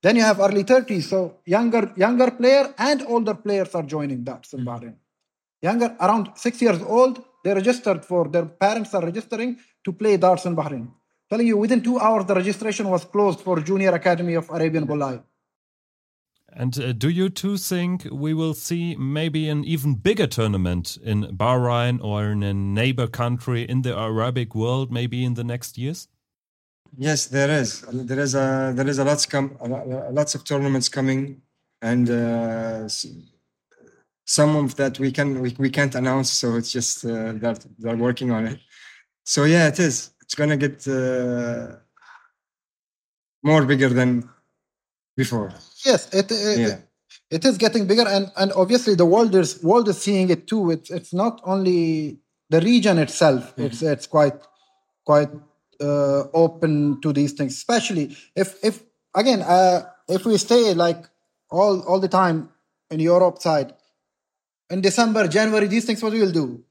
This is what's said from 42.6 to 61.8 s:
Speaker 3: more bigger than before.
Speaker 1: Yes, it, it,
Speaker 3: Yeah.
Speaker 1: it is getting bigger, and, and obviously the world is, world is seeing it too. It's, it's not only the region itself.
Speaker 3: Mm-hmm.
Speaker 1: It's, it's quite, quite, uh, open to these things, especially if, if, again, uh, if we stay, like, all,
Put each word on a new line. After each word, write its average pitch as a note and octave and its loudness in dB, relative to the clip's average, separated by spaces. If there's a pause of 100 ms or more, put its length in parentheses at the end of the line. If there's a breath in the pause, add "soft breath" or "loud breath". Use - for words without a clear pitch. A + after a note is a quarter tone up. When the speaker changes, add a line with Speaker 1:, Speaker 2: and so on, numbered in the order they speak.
Speaker 3:
more D3+ 6
bigger C3+ 2
than B2 0 (880)
before. A2 -4 (320)
Speaker 1:
Yes, - 2
it, G3 0
it, G#3+ -2
Speaker 3:
Yeah. G#3 -2 (540 soft breath)
Speaker 1:
it E3 -4
is A#3+ 4
getting G#3+ 2
bigger, A3 4
and, G3 -2
and G3 0
obviously G#3 2
the F3 6
world G3+ 4
is, E3+ 2
world G#3+ 4
is F#3+ -2
seeing F#3+ 0
it E3 0
too. G3+ 0
It's, D#3+ -6
it's F3 -10
not A#3 -2
only E3+ 0 (300)
the D#3 4
region G#3 4
itself. D3 2
Speaker 3:
Mm-hmm. D3 -6
Speaker 1:
It's, B2+ -6
it's D3 -2
quite, G3 2 (640)
quite, D3 4 (520)
uh, C#3+ 0 (100)
open D#3 2
to D3+ 0
these C#3+ 0
things, C3+ -4
especially G#3 -2 (200 loud breath)
if, - -4
if, G#3+ -2 (320)
again, G#3+ 2
uh, F3+ 4 (260)
if F#3+ -2
we A3 4
stay, A#3 4
like, E3+ 0 (440)
all, F#3 2